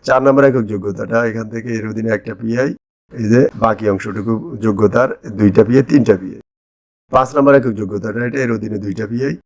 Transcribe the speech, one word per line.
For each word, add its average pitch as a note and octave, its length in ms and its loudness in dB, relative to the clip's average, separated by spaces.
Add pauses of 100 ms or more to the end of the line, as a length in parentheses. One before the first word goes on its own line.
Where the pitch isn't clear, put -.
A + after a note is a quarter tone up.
চার B2+ 180 2
নম্বর C#3 220 4
একক C3 280 2
যোগ্যতাটা G2+ 540 -4
এখান A2 260 -6
থেকে, A2+ 160 -10 (100)
এর G#2+ 120 -6
অধীনে A2 280 -4
একটা A2+ 220 -10
পিআই, A#2 280 -2 (440)
এই A#2 200 -6
যে A#2+ 80 6 (220)
বাকি A2 300 0
অংশটুকু G#2 420 -4 (260)
যোগ্যতার A2 480 2 (300)
দুইটা G#2+ 260 4
পিআই, B2 180 4
তিনটা A2+ 340 4
পিআই। F#2 240 -12 (720)
পাঁচ B2+ 240 2
নম্বর C#3+ 180 6
একক B2+ 260 4
যোগ্যতাটা G#2 460 -6
এটা, A#2+ 180 -6
এর A#2 80 -2
অধীনে A2 260 -6
দুইটা G2+ 280 -6
পিআই। B2+ 280 -4 (120)